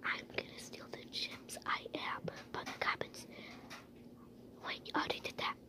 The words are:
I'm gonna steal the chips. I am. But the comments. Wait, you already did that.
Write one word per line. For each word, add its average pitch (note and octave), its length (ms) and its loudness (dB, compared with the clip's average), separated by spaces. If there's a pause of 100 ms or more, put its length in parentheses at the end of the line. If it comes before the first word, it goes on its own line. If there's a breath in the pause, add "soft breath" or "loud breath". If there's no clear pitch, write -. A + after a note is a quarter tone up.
I'm - 200 4 (100)
gonna - 240 2
steal - 320 -6
the - 200 -4
chips. - 540 0
I - 140 4 (160)
am. - 280 2 (280)
But - 140 0
the - 140 -2
comments. - 480 4 (1400 loud breath)
Wait, - 200 0
you - 100 -6
already - 260 6
did - 160 -2
that. - 180 4 (120)